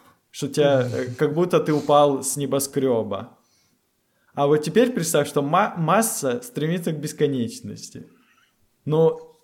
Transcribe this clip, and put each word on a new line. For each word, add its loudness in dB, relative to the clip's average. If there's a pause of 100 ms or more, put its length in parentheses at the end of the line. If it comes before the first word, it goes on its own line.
(320)
Что -6
тебя, 4
э, -4 (120)
как 0
будто 2
ты -2
упал 4
с -6
небоскреба. -2 (960)
А 0
вот 6
теперь 2
представь, 0
что -2
ма-, 0
масса 0
стремится -4
к -6
бесконечности. -6 (800)
Но 2 (120)